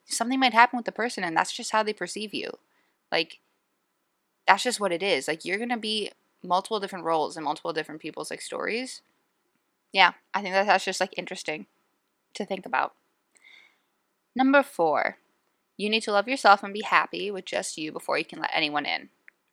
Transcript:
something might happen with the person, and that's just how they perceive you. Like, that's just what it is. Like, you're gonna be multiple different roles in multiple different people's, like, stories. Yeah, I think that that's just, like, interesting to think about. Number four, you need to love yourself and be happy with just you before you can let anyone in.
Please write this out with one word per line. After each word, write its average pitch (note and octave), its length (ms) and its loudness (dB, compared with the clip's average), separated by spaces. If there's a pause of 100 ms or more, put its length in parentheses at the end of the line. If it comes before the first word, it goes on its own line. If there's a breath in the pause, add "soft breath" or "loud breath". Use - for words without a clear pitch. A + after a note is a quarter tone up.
something B3 340 -2
might B3+ 140 4
happen A#3+ 240 6
with A#3 100 -6
the - 60 -6
person, G#3+ 320 -4
and E3 120 -2
that's E3 160 2
just - 200 -10
how A3 100 2
they G#3 120 -2
perceive G3+ 400 -8
you. - 240 -8 (520)
Like, E3 280 -2 (1080)
that's G#3 160 6
just B3 180 -2
what G3 120 0
it E3+ 100 -2
is. F3+ 240 2
Like, E3 200 -4
you're F#3 120 -4
gonna A#3+ 200 -4
be G#3+ 340 -4 (320)
multiple F#3+ 340 0
different F#3 280 -8
roles E3 320 0
in D#3+ 40 -10
multiple D#3 300 -4
different D#3 300 -8
people's, D#3 280 -10
like, - 120 -12
stories. - 580 -6 (920)
Yeah, F#3 200 8 (220)
I G3+ 80 0
think F#3 120 -4
that G3 120 4
that's F#3+ 180 6
just, F#3 160 -2
like, F#3 160 -2
interesting F3+ 500 -8 (680)
to G#3+ 100 -4
think F#3+ 220 -8
about. - 280 0 (1400 soft breath)
Number C4+ 260 6
four, D#3+ 540 0 (600)
you G#3 140 -4
need A3 120 0
to A3 100 -4
love G3+ 160 2
yourself A3 340 6
and G3 100 -10
be G#3 100 -8
happy F3+ 480 0
with F#3+ 140 -10
just - 340 -6
you D#3 120 -8
before - 280 -4
you D#3 60 -2
can - 160 -16
let - 120 -4
anyone D3 340 0
in. - 220 -6 (440)